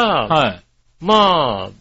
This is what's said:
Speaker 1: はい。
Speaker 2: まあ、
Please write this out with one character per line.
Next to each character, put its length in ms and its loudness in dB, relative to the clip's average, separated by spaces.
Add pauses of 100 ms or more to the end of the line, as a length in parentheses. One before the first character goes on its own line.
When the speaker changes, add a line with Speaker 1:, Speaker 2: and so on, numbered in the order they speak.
(300)
Speaker 1:
は 240 2
い。 100 -18 (380)
Speaker 2:
ま 680 0
あ、 20 -14 (120)